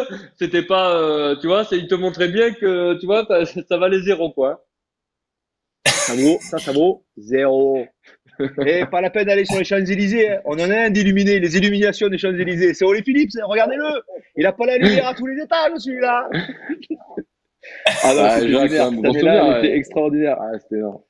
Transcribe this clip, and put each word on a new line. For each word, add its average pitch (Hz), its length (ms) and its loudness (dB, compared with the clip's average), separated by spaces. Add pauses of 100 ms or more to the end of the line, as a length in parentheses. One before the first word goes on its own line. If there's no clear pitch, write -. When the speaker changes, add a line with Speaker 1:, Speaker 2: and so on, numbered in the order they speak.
(360)
Speaker 1:
c'était 170 260 -2
pas, 185 340 0
euh, 151 440 0
tu 165 60 -6
vois, 196 180 2
c'est, 208 140 -2
il 170 80 -6
te 190 80 -2
montrait 180 340 0
bien 226 240 0
que, 180 460 0
tu 180 80 -10
vois, 214 200 2
t'as, 175 180 2
ça 175 320 -4
valait 185 260 2
zéro, 170 300 -2
quoi. 139 320 -4 (1200)
Speaker 2:
Ça - 280 -2
vaut, 139 260 2
ça, - 180 -10
ça 139 140 -6
vaut 165 340 0 (100)
zéro. 135 720 0 (800)
Et 175 200 2
pas 180 140 -2
la 185 100 -2
peine 208 160 -2
d'aller 202 180 2
sur 190 140 -2
les 185 60 -2
Champs-Élysées, 202 680 0
hein. 190 140 -4
On 147 100 -4
en 170 160 -2
a 208 60 0 (100)
un 220 40 0
d'illuminé, 196 500 2
les 170 160 0
illuminations 202 520 2
des 185 100 -2
Champs-Élysées. 180 560 0
C'est 185 100 -2
Olé 202 180 2
Philippe, 269 280 2
c'est, 226 120 -8
regardez-le. 247 600 -2 (340)
Il 156 100 2
a 190 60 2
pas 240 140 -4
la 254 120 0
lumière 208 300 4
à 254 60 -4
tous 247 120 -8
les 269 160 -6
étages, 320 360 0
celui-là. 247 500 -4 (1700)
Ah 131 120 4
non, 147 100 4
Speaker 1:
Ah, 113 140 4
Speaker 2:
c'était 117 140 2
Speaker 1:
Jacques, 139 180 2
Speaker 2:
lunaire. 151 160 2
Speaker 1:
un 123 40 0
Speaker 2:
Cette 120 100 -2
Speaker 1:
bon 139 100 2
Speaker 2:
année-là, 196 300 4
Speaker 1:
souvenir, 139 180 4
Speaker 2:
il - 60 -
était - 80 2
Speaker 1:
ouais. 151 60 0
Speaker 2:
extraordinaire. 147 600 0
Speaker 1:
Ah, 110 180 -6
c'était - 180 -8
énorme. 104 340 -6